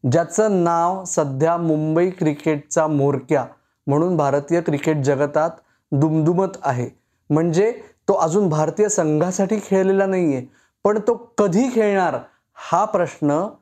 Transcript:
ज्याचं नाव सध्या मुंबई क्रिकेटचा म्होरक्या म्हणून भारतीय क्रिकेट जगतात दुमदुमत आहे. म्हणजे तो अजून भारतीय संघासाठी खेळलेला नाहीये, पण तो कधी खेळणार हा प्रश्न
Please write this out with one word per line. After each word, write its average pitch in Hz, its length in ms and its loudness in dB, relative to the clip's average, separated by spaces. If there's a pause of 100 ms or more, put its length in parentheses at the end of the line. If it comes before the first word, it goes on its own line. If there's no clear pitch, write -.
(120)
ज्याचं 180 520 0
नाव 170 420 0
सध्या 156 520 -2
मुंबई 160 520 0
क्रिकेटचा 156 760 -2
म्होरक्या 139 580 0 (420)
म्हणून 160 300 0
भारतीय 143 440 0
क्रिकेट 156 420 -2
जगतात 143 460 0 (420)
दुमदुमत 160 560 2 (160)
आहे. 123 260 -2 (400)
म्हणजे 170 420 2 (360)
तो 196 60 4
अजून 175 360 2
भारतीय 156 400 0
संघासाठी 180 680 0 (100)
खेळलेला 196 400 2
नाहीये, 170 400 0 (380)
पण 208 160 2
तो 233 380 -4
कधी 202 260 2 (100)
खेळणार 196 420 2 (380)
हा 185 320 -2
प्रश्न 170 600 -2 (140)